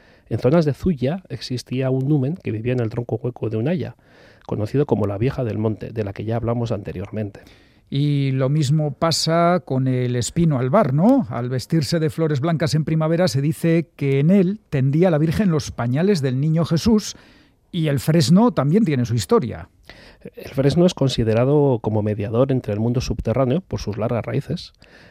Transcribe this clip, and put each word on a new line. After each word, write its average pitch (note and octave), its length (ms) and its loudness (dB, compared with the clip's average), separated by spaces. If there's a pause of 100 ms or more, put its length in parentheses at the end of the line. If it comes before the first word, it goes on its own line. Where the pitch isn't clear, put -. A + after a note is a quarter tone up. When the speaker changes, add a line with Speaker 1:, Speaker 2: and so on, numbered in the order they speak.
(300)
Speaker 1:
En A#2 80 -2
zonas E3 260 4
de C#3+ 100 0
Zuya D#3 540 -2
existía B2+ 640 -6
un C3 180 0
numen D3 280 0
que - 140 -8
vivía A2 240 -2
en B2+ 60 0
el A2+ 100 -2
tronco A#2 320 -4
hueco B2 260 -6
de A2 80 -4
un A2+ 120 -2
haya, B2 280 -4 (500)
conocido C3 380 -2
como - 220 0
la G2+ 100 -4
vieja C3 280 -2
del G#2+ 140 -4
monte, G#2+ 320 -4
de A2 140 -6
la G2 80 -6
que A2 120 -10
ya A2 120 -2
hablamos A#2 340 -4
anteriormente. G2+ 720 -8 (500)
Speaker 2:
Y C#3 420 0
lo C3 180 0
mismo D3+ 420 0
pasa E3+ 720 0
con C3 240 -2
el B2+ 280 0
espino D3 420 0
albar, C3 340 2
¿no? G3 380 4
Al A#2+ 180 -6
vestirse D3+ 500 -2
de D#3 120 0
flores D3+ 300 -2
blancas D#3+ 340 0
en D#3 100 0
primavera D#3+ 440 2
se C3 120 -2
dice E3 560 0
que C#3 240 0
en D#3 100 4
él G3 380 4
tendía C#3+ 420 2
la D3+ 80 2
Virgen E3+ 320 2
los D3+ 200 -2
pañales D3 500 0
del C3 200 -2
niño D#3 260 0
Jesús, G#3 500 0 (540)
y D#3+ 180 -2
el C#3 120 0
fresno E3+ 520 4
también D#3 340 2
tiene C3+ 180 0
su A#2 100 -2
historia. A2+ 540 -2 (680)
Speaker 1:
El - 160 -16
fresno C#3+ 340 4
es F3+ 80 0
considerado C3 840 2
como A2 220 -2
mediador G#2+ 480 0
entre B2 220 -2
el G#2 80 -2
mundo A#2+ 220 0
subterráneo, B2 580 -2
por - 200 -8
sus G#2 180 -6
largas A#2 260 -2
raíces, C3 480 -6 (380)